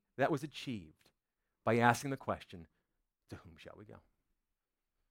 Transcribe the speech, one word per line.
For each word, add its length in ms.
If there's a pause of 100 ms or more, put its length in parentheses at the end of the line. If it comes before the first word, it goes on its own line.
(160)
that 140
was 120
achieved 680 (560)
by 140
asking 320
the 60
question, 500 (640)
"To 60
whom 200
shall 220
we 60
go?" 160 (1120)